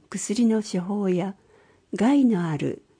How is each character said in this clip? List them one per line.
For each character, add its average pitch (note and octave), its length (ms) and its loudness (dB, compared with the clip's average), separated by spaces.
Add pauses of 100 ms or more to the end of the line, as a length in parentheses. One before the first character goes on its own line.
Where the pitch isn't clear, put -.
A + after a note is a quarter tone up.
薬 G#3+ 380 -2
の A3 160 2
処 F#3+ 180 -6
方 G3+ 280 -4
や F#3 260 -2 (600)
害 C4+ 300 4
の F#3 240 2
あ D#3 80 -2
る - 260 -6 (180)